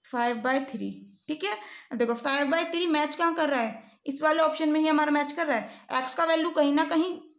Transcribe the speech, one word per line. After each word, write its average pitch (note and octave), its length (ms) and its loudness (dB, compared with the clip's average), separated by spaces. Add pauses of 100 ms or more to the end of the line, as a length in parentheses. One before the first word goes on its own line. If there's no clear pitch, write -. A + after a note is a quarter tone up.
five A#3+ 380 0
by C4 240 2
three, G3 240 -6 (360)
ठीक D#4 160 -6
है। G#4 80 -2 (400)
अब A#3+ 60 -8
देखो, A#3 200 2
five C#4 340 0
by E4 140 2
three F4 240 -2
मैच D4+ 260 0
कहाँ E4+ 200 0
कर D#4 140 0
रहा C4+ 120 0
है, A3+ 220 -6 (220)
इस C#4 160 -6
वाले D#4 200 4
ऑप्शन D#4 280 2
में D4+ 100 2
ही D#4 80 2
हमारा D4+ 240 4
मैच D4 200 0
कर E4 160 -4
रहा B3+ 100 0
है। - 420 -6
एक्स C4 160 -6
का E4 100 2
वैल्यू D#4+ 260 2
कहीं D4 220 4
ना D#4 120 4
कहीं E4 280 0 (260)